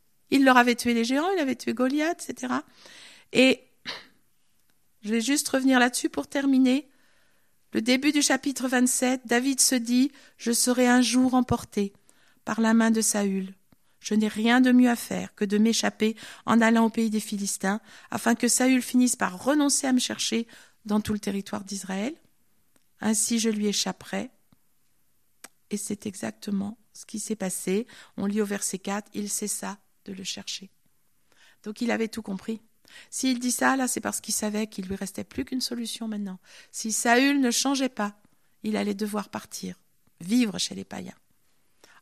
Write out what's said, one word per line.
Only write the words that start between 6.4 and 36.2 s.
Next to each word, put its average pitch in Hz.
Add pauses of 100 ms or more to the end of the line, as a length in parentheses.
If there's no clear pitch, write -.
Le 220
début 262
du 294
chapitre 269
vingt-sept, 254
David 254
se -
dit, « 247 (260)
Je 226
serai 247
un 247
jour 254
emporté 233 (520)
par 220
la 226
main 226
de 220
Saül. 196 (460)
Je -
n'ai 214
rien 226
de 254
mieux 247
à 240
faire 185
que 214
de 208
m'échapper 220 (320)
en 226
allant 226
au 226
pays 226
des 214
Philistins, 202 (300)
afin 233
que 240
Saül 254
finisse 247
par 185
renoncer 285
à 262
me 254
chercher 226 (380)
dans 214
tout 214
le 208
territoire 202
d'Israël. 196 (840)
Ainsi 220
je 220
lui 208
échapperai. » 196 (1400)
Et 208
c'est -
exactement 208 (160)
ce -
qui 220
s'est 214
passé. 190 (320)
On 196
lit 208
au 208
verset 196
quatre, 202
il 202
cessa 202 (280)
de 202
le 190
chercher. - (920)
Donc 208
il 233
avait 220
tout 220
compris. 214 (500)
S'il 262
dit 247
ça, 262
là, 262
c'est 214
parce 208
qu'il 214
savait 214
qu'il 196
lui 196
restait 196
plus 262
qu'une 262
solution 233
maintenant. 202 (320)